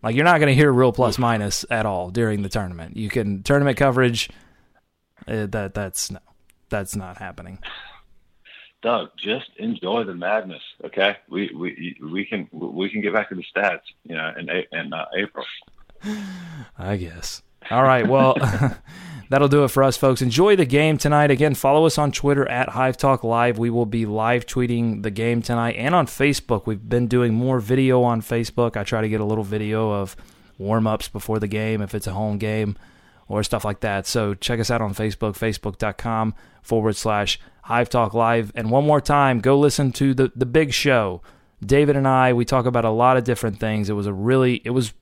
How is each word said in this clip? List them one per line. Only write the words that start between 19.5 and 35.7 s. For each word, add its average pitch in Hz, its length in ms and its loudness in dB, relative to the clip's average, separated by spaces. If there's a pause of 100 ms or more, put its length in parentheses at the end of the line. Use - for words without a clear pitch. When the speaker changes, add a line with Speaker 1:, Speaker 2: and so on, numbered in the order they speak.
Speaker 1:
it - 60 0
for 135 120 4
us, 135 140 2
folks. 131 240 2
Enjoy 156 340 4
the 175 100 4
game 147 320 2
tonight. 147 320 4
Again, 139 260 4
follow 147 300 4
us 156 120 2
on 147 160 2
Twitter 143 340 0
at 127 220 -2
Hive 127 260 0
Talk 135 280 0
Live. 117 340 2
We 117 120 0
will 117 160 0
be 113 200 -2
live 110 400 0
tweeting 117 580 -2
the 107 80 -4
game 117 300 -2
tonight, 117 360 -2
and 135 160 -2
on 165 140 2
Facebook. 135 580 -2
We've 110 220 -6
been 120 200 0
doing 120 260 2
more 127 260 0
video 127 440 2
on 117 180 2
Facebook. 117 560 -2
I 104 80 -4
try 110 160 -2
to 110 80 -2
get 107 100 0
a 107 60 -2
little 110 180 -2
video 107 480 -2
of 101 240 -4 (420)
warm-ups 110 520 0
before 110 300 -4
the 104 100 -2
game, 107 320 -2
if 98 120 -8
it's 107 140 -6
a 95 60 -6
home 104 240 -4
game, 107 400 -4 (500)
or 104 160 -2
stuff 107 220 -4
like 104 160 -4
that. 98 260 -4
So 107 260 -2
check 117 280 -4
us 110 100 -2
out 117 100 0
on 104 140 -4
Facebook, 107 420 -4
facebook 107 400 -6